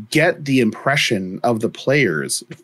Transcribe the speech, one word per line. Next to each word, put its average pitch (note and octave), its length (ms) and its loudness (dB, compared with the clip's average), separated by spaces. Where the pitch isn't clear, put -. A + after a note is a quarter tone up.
get D#3 340 2
the C3+ 160 2
impression A2 840 0
of A#2 160 2
the A2 80 0
players G#2 760 0